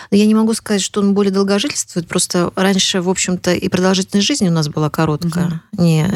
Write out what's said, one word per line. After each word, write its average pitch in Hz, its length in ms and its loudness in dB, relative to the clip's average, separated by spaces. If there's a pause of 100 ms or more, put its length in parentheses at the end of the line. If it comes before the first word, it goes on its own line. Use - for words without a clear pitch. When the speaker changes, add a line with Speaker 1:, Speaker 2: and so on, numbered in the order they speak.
(100)
Speaker 1:
Я 208 160 4
не 214 80 4
могу 220 200 2
сказать, 202 280 -2
что - 180 -4
он 202 140 2
более 196 180 2
долгожительствует, 202 760 -2
просто 180 480 -2
раньше, 190 460 0
в 175 60 -2
общем-то, 180 460 -2
и 185 140 -4
продолжительность 190 580 0
жизни 220 220 0
у 170 40 2
нас 156 160 0
была 156 220 -2
короткая, 165 560 -2
Speaker 2:
Мгм. 165 140 -4 (240)
Speaker 1:
не, 160 320 2